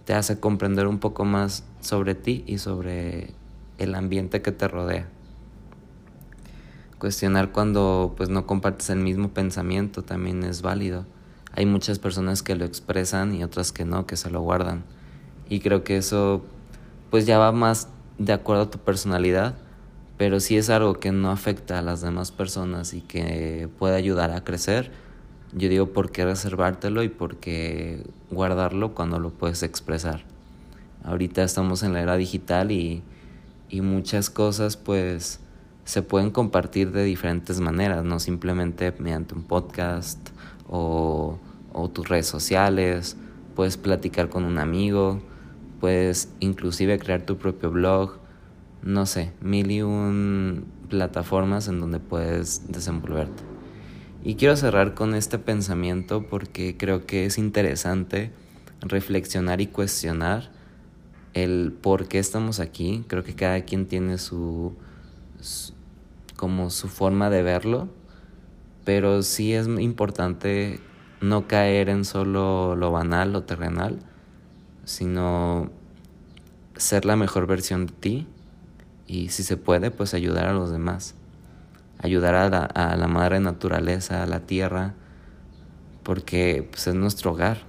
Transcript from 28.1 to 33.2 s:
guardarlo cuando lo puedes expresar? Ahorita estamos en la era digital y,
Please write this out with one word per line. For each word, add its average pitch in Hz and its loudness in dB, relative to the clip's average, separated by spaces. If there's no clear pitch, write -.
guardarlo 92 0
cuando 85 -2
lo 85 -4
puedes 85 -2
expresar? 80 -4
Ahorita 90 0
estamos 92 0
en 98 2
la 87 0
era 90 2
digital 92 0
y, 85 -2